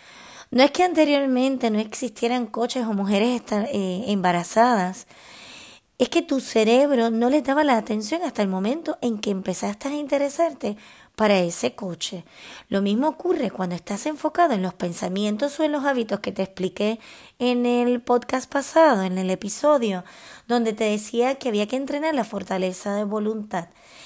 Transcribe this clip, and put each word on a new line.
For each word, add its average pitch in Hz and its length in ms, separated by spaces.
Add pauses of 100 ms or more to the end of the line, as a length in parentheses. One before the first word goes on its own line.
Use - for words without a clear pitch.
(520)
No 247 100
es 285 80
que 359 140
anteriormente 269 880
no 214 80
existieran 233 680
coches 233 400
o 220 60
mujeres 202 420
esta-, 214 300
eh, 196 420
embarazadas, 190 1000 (920)
es 247 100
que 339 140
tu 285 160
cerebro 233 720
no 233 200
les 294 120
daba 277 220
la 269 120
atención 214 460
hasta 269 200
el 202 60
momento 254 520
en 226 180
que 214 120
empezaste 190 580
a 285 60
interesarte 285 840 (400)
para 202 240
ese 175 340
coche. 175 500 (440)
Lo 196 140
mismo 214 260
ocurre 311 420
cuando 180 240
estás 196 300
enfocado 302 480
en 196 100
los 180 120
pensamientos 202 840
o 320 60
en 294 80
los 285 120
hábitos 233 360
que 196 100
te 196 120
expliqué 196 580 (380)
en 247 260
el 240 380
podcast 247 500
pasado, 277 500
en 185 140
el 185 140
episodio, 208 760 (420)
donde 233 280
te 220 100
decía 233 520
que 269 120
había 208 180
que 247 100
entrenar 285 380
la 240 100
fortaleza 190 680
de 208 100
voluntad. 214 640 (380)